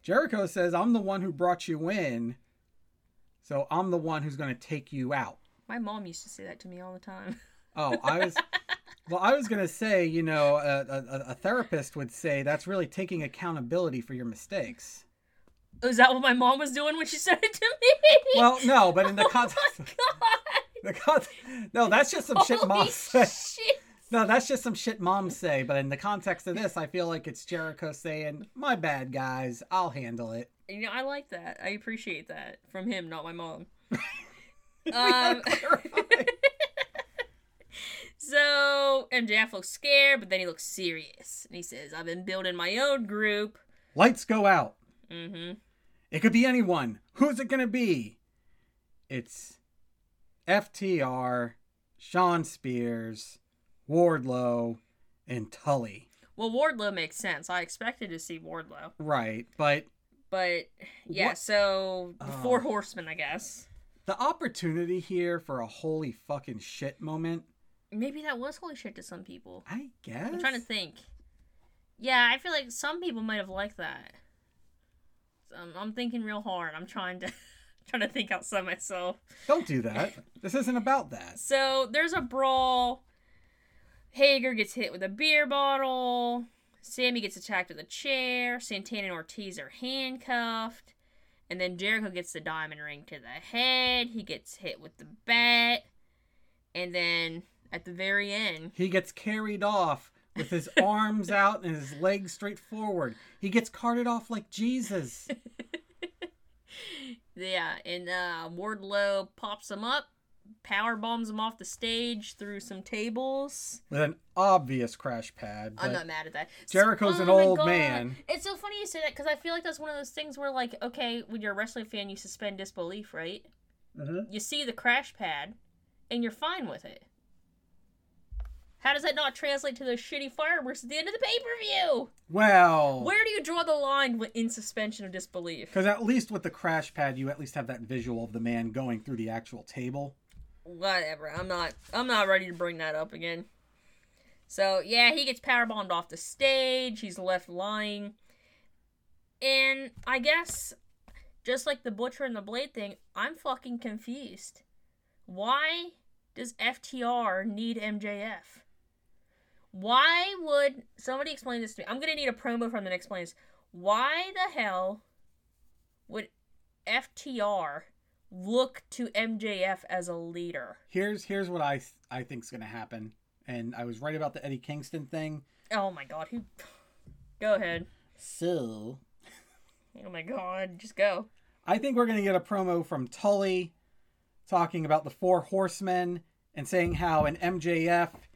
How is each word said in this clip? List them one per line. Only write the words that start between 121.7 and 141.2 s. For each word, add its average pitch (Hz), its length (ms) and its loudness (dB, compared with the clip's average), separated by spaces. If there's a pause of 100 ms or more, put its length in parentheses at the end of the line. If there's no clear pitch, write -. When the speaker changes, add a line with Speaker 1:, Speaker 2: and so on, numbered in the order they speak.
Speaker 2:
fan, 202 240 -8
you 196 60 -10
suspend 202 420 -8
disbelief, 196 560 -8
right? 165 300 -10 (520)
Speaker 1:
Mm-hmm. 165 340 -6
Speaker 2:
You 208 100 -6
see 294 240 -6
the 240 80 -6
crash 247 420 0
pad, 165 400 -6 (560)
and 240 120 -2
you're 226 100 -4
fine 311 360 -4
with - 160 -10
it. - 200 -20 (1700)
How 277 160 2
does 285 80 -4
that 302 120 0
not 294 200 -2
translate 277 420 -2
to 269 80 -12
those 240 160 -2
shitty 277 320 -8
fireworks 302 500 -2
at 240 60 -14
the 294 80 -6
end 320 100 -2
of 403 60 -4
the 453 80 -4
pay-per-view? 415 880 0 (220)
Speaker 1:
Well, 165 720 8
Speaker 2:
Where 415 200 4
do 440 60 0
you 403 120 -2
draw 339 200 -2
the 320 120 2
line 277 380 2
w-, 226 200 -4
in 226 160 -2
suspension 214 560 -6
of 185 80 -12
disbelief? 175 580 -8
Speaker 1:
'cause 190 140 2
at 208 180 2
least 240 280 2
with 202 140 -6
the 170 60 -2
crash 160 440 -2
pad, 135 240 -2
you 135 100 -4
at 143 100 -6
least 143 180 -10
have 131 100 -6
that 120 160 -8
visual 117 420 -4
of 110 80 -12
the 113 80 -6
man 117 320 -2
going 120 300 -4
through 127 160 -6
the 113 100 -4
actual 113 360 -8
table. 139 520 -8 (460)
Speaker 2:
Whatever. 165 680 -2